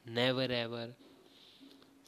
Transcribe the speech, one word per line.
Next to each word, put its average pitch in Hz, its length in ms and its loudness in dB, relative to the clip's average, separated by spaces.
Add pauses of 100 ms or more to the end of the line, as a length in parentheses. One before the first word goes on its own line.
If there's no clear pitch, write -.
never 123 360 2
ever 117 480 -2 (1160)